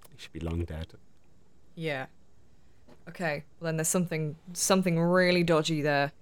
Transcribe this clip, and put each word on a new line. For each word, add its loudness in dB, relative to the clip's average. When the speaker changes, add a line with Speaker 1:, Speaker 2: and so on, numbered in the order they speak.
Speaker 1:
He -20
should -18
be -10
long -4
dead. -10
Speaker 2:
Yeah. -6
Okay, -6
well -8
then -2
there's -2
something, -2
something 2
really 4
dodgy 2
there. 2